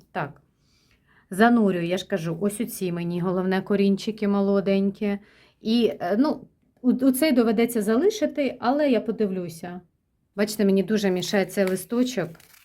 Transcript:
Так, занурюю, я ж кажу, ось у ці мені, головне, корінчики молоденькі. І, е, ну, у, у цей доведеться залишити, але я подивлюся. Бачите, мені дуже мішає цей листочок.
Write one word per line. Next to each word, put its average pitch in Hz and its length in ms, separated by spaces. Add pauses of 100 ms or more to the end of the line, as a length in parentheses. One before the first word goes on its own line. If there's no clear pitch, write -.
(120)
Так, 147 300 (880)
занурюю, 196 560
я 175 120
ж 190 100
кажу, 165 340
ось 208 200
у 220 40
ці 185 260
мені, 170 300
головне, 185 400
корінчики 202 680
молоденькі. 196 920 (420)
І, 226 380
е, 180 200
ну, 294 280 (340)
у, 254 100
у 262 200
цей 311 200
доведеться 233 500
залишити, 294 800
але 285 320
я 214 100
подивлюся. 180 800 (540)
Бачите, 214 300
мені 196 180
дуже 202 260
мішає 180 360
цей 190 200
листочок. 185 640 (360)